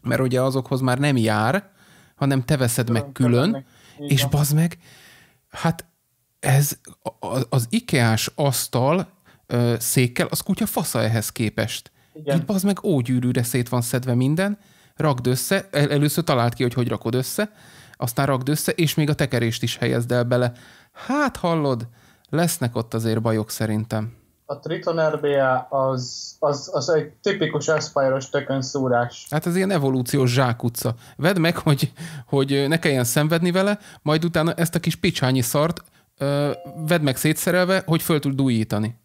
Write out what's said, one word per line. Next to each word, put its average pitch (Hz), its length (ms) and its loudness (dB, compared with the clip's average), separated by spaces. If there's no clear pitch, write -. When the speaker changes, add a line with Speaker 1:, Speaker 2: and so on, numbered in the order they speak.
Speaker 1:
Mert 123 200 0
ugye 127 200 2
azokhoz 131 400 -2
már 127 180 0
nem 143 180 2
jár, 110 520 0
hanem 135 300 0
te 147 120 0
veszed 120 320 0
meg 110 120 2
Speaker 2:
Tudom, - 120 -10
Speaker 1:
külön, 123 320 4
Speaker 2:
tudom, 156 180 -2
így 143 120 -4
Speaker 1:
és 131 100 4
Speaker 2:
van. 135 100 -2
Speaker 1:
bazd 147 240 2
meg, 165 220 2
hát - 360 -4
ez 139 380 2
a, - 240 -10
a, 120 120 -2
az 120 200 0
ikeás 120 640 2
asztal, 139 720 0
ö, 120 320 2
székkel, 123 500 0
az - 120 -6
kutya 208 240 -2
fasza 156 360 -2
ehhez 113 300 0
képest. - 600 -4
Speaker 2:
Igen. 143 240 -2
Speaker 1:
Itt 131 80 -2
bazd 190 200 -2
meg 196 180 0
ógyűrűre 127 600 0
szét 120 260 -2
van 123 120 0
szedve 127 320 -2
minden, 160 440 0
rakd 127 320 0
össze, 127 440 0
el-, 143 200 2
először 147 320 0
találd 120 300 2
ki, - 100 -2
hogy 120 100 0
hogy 123 140 0
rakod 110 280 -4
össze, 208 360 -2
aztán 127 280 -2
rakd 131 240 0
össze, 151 220 0
és 160 240 0
még 151 140 2
a 151 60 2
tekerést 120 480 0
is 120 140 -4
helyezd 120 340 0
el 123 120 2
bele. 123 280 2
Hát 277 460 -2
hallod, 139 500 0
lesznek 147 460 0
ott 117 180 -4
azért 113 280 0
bajok 110 280 0
szerintem. 110 680 -4
Speaker 2:
A 143 100 -8
Triton 160 500 -2
R 143 100 -2
B 147 60 -4
A 135 440 2
az, 131 680 -4
az, 143 340 -2
az 147 160 -2
egy 151 220 0
tipikus 156 460 -2
Aspire-os 139 640 0
tökönszúrás. 131 1000 -2
Speaker 1:
Hát 156 160 -2
ez 175 100 -2
ilyen 190 160 0
evolúciós 131 640 2
zsákutca. 120 600 0
Vedd 175 220 0
meg, 165 180 2
hogy, 147 340 0
hogy, 139 260 0
ö, 139 140 2
ne 160 120 2
kelljen 135 240 2
szenvedni 160 480 2
vele, 196 280 0
majd 156 240 2
utána 165 280 0
ezt 165 220 -2
a 170 40 0
kis 160 160 -2
picsányi 131 460 0
szart, 147 420 0
ö, 143 340 0
vedd 170 140 2
meg 151 160 2
szétszerelve, 180 680 2
hogy 160 160 2
föl 156 180 2
tud 135 220 -2
újítani. 110 640 0